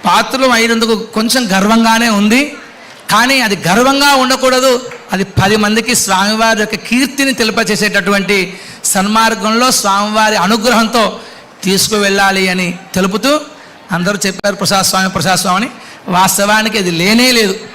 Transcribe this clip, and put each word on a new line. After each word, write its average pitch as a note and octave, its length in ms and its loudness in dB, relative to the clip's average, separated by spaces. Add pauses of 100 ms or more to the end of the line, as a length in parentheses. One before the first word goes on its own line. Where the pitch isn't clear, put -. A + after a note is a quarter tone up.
పాత్రలు A3+ 420 2
అయినందుకు A3+ 480 2
కొంచెం A3+ 560 -2
గర్వంగానే A3+ 580 2
ఉంది. A3 480 2 (540)
కానీ B3+ 300 2
అది G3+ 140 0
గర్వంగా C4 600 2
ఉండకూడదు, B3+ 760 2 (220)
అది F#3+ 100 -2
పది G3 320 0
మందికి A3 400 0
స్వామివారి G#3+ 640 0
యొక్క G#3 160 -4
కీర్తిని C4+ 580 -2
తెలిపచేసేటటువంటి G3+ 1300 -2 (240)
సన్మార్గంలో A3 880 0
స్వామివారి G#3+ 640 0
అనుగ్రహంతో A3 840 0 (440)
తీసుకువెళ్ళాలి G3 840 0
అని F3+ 300 -4 (160)
తెలుపుతూ, A3 460 0 (500)
అందరూ F3+ 340 -2
చెప్పారు G3 300 -4
"ప్రసాద్ G3 300 -2
స్వామి, F#3+ 240 0
ప్రసాద్ F#3 300 -2
స్వామి" F#3 180 0
అని, A#3+ 120 -4 (380)
వాస్తవానికి G#3 680 0
అది F3+ 140 -2
లేనే A3 400 2
లేదు G#3+ 280 0 (160)